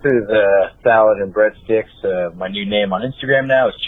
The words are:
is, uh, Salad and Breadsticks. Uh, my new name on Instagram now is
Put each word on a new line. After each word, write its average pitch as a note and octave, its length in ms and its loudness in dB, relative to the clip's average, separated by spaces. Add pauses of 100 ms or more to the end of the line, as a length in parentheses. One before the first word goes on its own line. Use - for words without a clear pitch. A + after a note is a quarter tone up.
is, A#2+ 240 0
uh, G2 420 2 (120)
Salad A2 360 4
and G2 140 -6
Breadsticks. G#2+ 520 0 (180)
Uh, F2+ 320 -4
my F#2 140 -10
new G2+ 180 -10
name G2+ 260 -2
on F#2+ 100 -2
Instagram C3+ 440 -2
now C3 220 2
is G2 60 -6 (140)